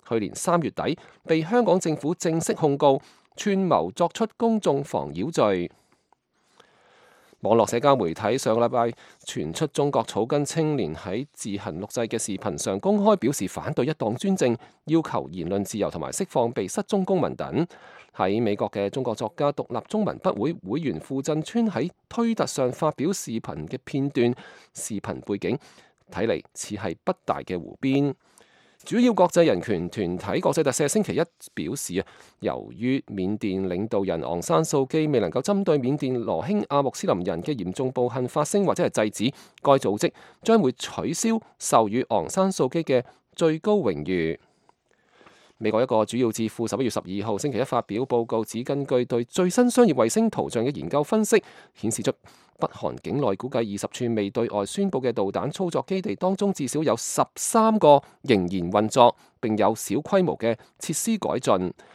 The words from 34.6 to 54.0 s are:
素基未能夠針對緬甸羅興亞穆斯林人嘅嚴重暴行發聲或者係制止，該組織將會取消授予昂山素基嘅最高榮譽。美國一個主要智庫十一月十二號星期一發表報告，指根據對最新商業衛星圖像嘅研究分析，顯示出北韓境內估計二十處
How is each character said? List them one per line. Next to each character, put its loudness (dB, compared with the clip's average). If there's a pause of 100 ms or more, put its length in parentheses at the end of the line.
素 0
基 0
未 2
能 0
夠 -2
針 0
對 2
緬 0
甸 -2
羅 -2
興 -2
亞 2
穆 -2
斯 -6
林 0
人 -4
嘅 -4
嚴 -6
重 -4
暴 0
行 -4
發 -2
聲 2
或 2
者 0
係 0
制 -2
止， -2 (280)
該 4
組 0
織 0 (300)
將 6
會 2
取 -6
消 0 (180)
授 4
予 0
昂 0
山 2
素 0
基 -2
嘅 2 (320)
最 0
高 2
榮 0
譽。 0 (1200)
美 0
國 2
一 2
個 4
主 -2
要 2
智 -2
庫 -4
十 0
一 -2
月 0
十 -4
二 -6
號 -2
星 -2
期 -4
一 0
發 0
表 -4
報 0
告， -2
指 -6
根 -2
據 2
對 -2
最 0
新 4
商 6
業 4
衛 4
星 2
圖 -2
像 0
嘅 -2
研 -8
究 2
分 2
析， 4 (340)
顯 -4
示 -4
出 2 (480)
北 -2
韓 -6
境 -2
內 2
估 -8
計 -2
二 -2
十 -6
處 -2